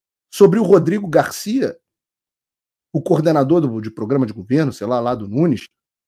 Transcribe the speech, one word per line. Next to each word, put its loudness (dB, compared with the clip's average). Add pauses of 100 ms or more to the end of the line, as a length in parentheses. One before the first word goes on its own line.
(320)
sobre 6
o 0
Rodrigo 2
Garcia, -2 (1120)
o -4
coordenador 2
do, -2
de -8
programa -4
de -6
governo, -2
sei -10
lá, -2
lá -4
do -10
Nunes, -2 (420)